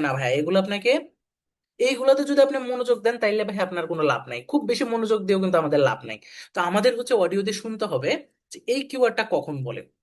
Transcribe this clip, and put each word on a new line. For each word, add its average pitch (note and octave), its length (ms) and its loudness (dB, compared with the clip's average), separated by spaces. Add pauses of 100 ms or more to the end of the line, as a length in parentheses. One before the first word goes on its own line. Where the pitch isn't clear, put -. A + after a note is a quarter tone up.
না C#3+ 140 0
ভাই, B2+ 120 0 (100)
এগুলো E3 240 2
আপনাকে, G3+ 280 0 (960)
এইগুলোতে C4+ 420 4
যদি C#4+ 160 4
আপনি C#4 100 0 (140)
মনোযোগ B3 340 0
দেন A#3 180 2
তাইলে G#3+ 260 2
ভাই G3+ 100 -6 (100)
আপনার F3+ 240 -6
কোনো D#3+ 180 -4
লাভ A#2+ 200 -2
নাই, A#2+ 100 -8 (100)
খুব D4 100 2 (100)
বেশি A#3+ 140 -2 (100)
মনোযোগ A3 320 0
দিয়েও F#3+ 160 2
কিন্তু F#3 200 0
আমাদের D3 260 2
লাভ A2+ 100 -4 (100)
নাই। A2 100 -10 (360)
তো - 40 -8 (100)
আমাদের G#3 300 2
হচ্ছে A#3+ 160 -2 (100)
অডিওতে G3 280 0 (100)
শুনতে A3 300 -6
হবে C#3 180 0 (420)
যে - 60 -16 (160)
এই C4+ 160 -2
কিওয়ার্ডটা A#3 340 2 (100)
কখন D3 220 -2 (120)
বলে, G#2+ 140 -10 (200)